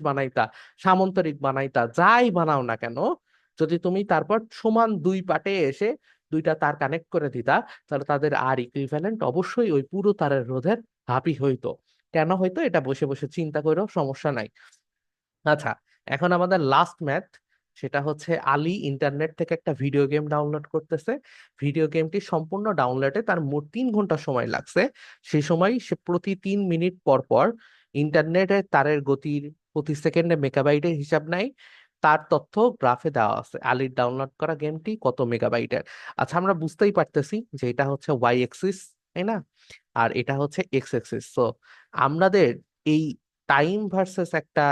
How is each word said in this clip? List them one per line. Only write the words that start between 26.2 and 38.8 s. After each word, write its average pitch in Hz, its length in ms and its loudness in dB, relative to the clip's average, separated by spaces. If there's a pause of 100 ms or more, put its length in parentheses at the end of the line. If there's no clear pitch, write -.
তিন 196 320 -4
মিনিট 175 360 0
পর 135 240 4
পর 120 180 4 (500)
ইন্টারনেটের 165 760 2
তারের 147 300 2
গতির 139 420 -2 (260)
প্রতি 151 260 -4
সেকেন্ডে 165 400 0
মেগাবাইটের 147 600 2
হিসাব 147 320 0
নেয়। 185 220 -2 (540)
তার 156 160 6 (100)
তথ্য - 260 0 (160)
গ্রাফে 131 400 0
দেওয়া 107 260 2
আছে। - 260 -10
আলীর 127 300 0
ডাউনলোড 127 440 -2
করা 156 180 -4
গেমটি 156 360 -6 (100)
কত 127 240 0
মেগাবাইটের? 117 580 -2 (340)
আচ্ছা, - 200 -2
আমরা 190 160 2
বুঝতেই 175 440 0
পারতেছি 160 400 0 (160)
যে 135 160 -6
এটা 123 160 0
হচ্ছে 139 260 -4
ওয়াই 123 280 2
অ্যাক্সিস, 185 380 -4 (320)